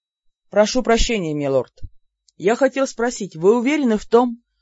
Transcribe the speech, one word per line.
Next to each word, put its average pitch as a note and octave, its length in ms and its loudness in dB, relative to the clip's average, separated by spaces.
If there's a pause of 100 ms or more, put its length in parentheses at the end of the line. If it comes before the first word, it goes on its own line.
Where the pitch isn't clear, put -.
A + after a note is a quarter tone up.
(500)
«Прошу G#3 320 2
прощения, G#3+ 520 0
милорд. C3+ 460 -4 (580)
Я G3 180 0
хотел C4 320 0
спросить, A3+ 480 -8
вы F#3 220 2
уверены B3 400 0
в - 80 -16
том, A#3+ 360 2 (200)